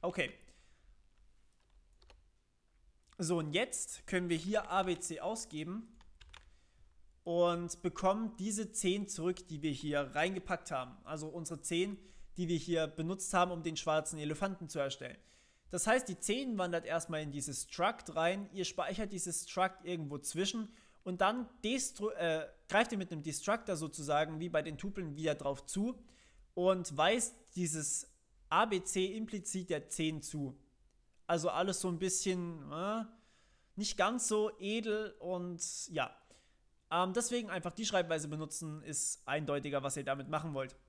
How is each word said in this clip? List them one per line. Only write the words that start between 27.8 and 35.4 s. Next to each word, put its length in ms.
A 180
B 160
C 340
implizit 540
der 180
zehn 340
zu. 360
Also 220
alles 300
so 80
ein 120
bisschen, 720
äh, 320
nicht 200
ganz 300
so 320
edel 600
und 420